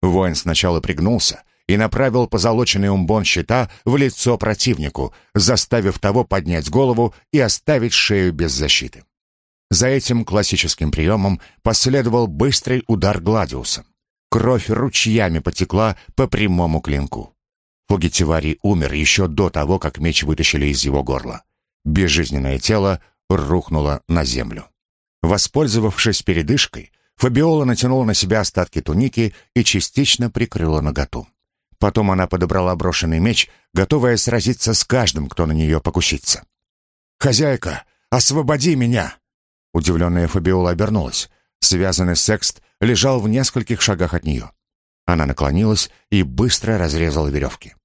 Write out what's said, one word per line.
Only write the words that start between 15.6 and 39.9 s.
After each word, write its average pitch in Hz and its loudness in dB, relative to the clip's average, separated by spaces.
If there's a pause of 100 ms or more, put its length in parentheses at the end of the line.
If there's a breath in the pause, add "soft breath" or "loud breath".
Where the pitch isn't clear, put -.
по 131 2
прямому 87 0
клинку. 69 -6 (540)
Фугитивари 80 0
умер 82 0
еще 78 0
до 85 0
того, 80 0
как - -6
меч 82 0
вытащили 73 0
из 69 -2
его 69 0
горла. 64 -6 (400)
Безжизненное 73 0
тело 98 0 (280 soft breath)
рухнуло 76 0
на 82 0
землю. 60 -6 (560)
Воспользовавшись 107 0
передышкой, 87 -2 (240)
Фабиола 147 2
натянула 127 0
на 110 0
себя 98 0
остатки 90 -2
туники 110 0 (220 loud breath)
и 123 2
частично 120 0
прикрыла 80 -2
наготу. - -4 (520)
Потом 101 2
она 92 2
подобрала 90 0
брошенный 82 -2
меч, 110 0 (240 soft breath)
готовая 120 2
сразиться 117 0
с - 0
каждым, 98 0
кто - -2
на 78 0
нее 78 2
покусится. - -2 (760)
"Хозяйка, 127 0 (260)
освободи 143 0
меня!" 120 0 (560)
Удивленная 87 2